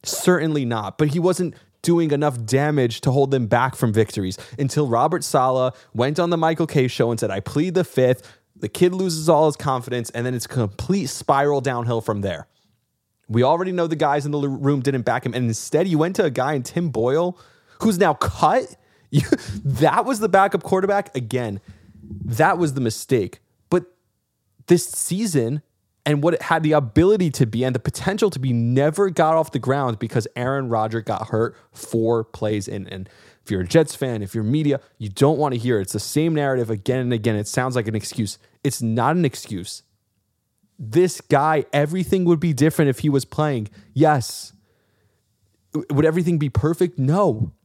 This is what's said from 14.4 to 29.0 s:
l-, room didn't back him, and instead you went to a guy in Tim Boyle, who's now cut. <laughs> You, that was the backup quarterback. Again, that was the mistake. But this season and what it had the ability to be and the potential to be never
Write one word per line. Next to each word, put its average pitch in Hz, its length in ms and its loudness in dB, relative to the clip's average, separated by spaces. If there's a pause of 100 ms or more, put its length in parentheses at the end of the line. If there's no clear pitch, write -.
l-, 139 60 -2
room 139 340 0
didn't 131 220 0
back 123 240 -2
him, - 80 -4
and 123 120 0
instead 147 420 -2
you 165 100 0
went 170 180 0
to 208 80 2
a 156 60 2
guy 127 220 -2
in 139 100 -2
Tim 170 280 -4
Boyle, 135 460 0 (460)
who's 208 160 2
now 175 160 4
cut. - 680 0
<laughs> - 60 -20 (240)
You, 147 120 2 (400)
that 143 420 2
was 240 140 -2
the 214 100 0
backup 196 360 4
quarterback. 196 500 0
Again, 117 460 -4 (640)
that 160 340 2
was 156 160 0
the 135 60 -2
mistake. 110 580 -2 (320)
But 180 140 2 (840)
this 175 220 4
season 151 760 -2 (420)
and 147 160 0
what 165 140 2
it - 80 -4
had 160 220 0
the 151 80 4
ability 160 600 4
to 131 140 2
be 110 160 -4
and 127 140 -2
the 117 40 -4
potential 202 500 -2
to 139 100 -12
be 131 120 -2
never 139 580 2